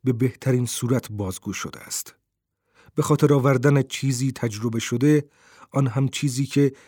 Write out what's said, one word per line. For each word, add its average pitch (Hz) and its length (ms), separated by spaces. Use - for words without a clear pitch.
به 131 80
بهترین 123 540
صورت 120 460
بازگو 98 400
شده - 280
است. - 340
به 151 80
خاطر 147 300
آوردن 139 500
چیزی 135 500
تجربه 113 460
شده، 147 500
آن 135 160
هم 131 220
چیزی 131 380
که 139 260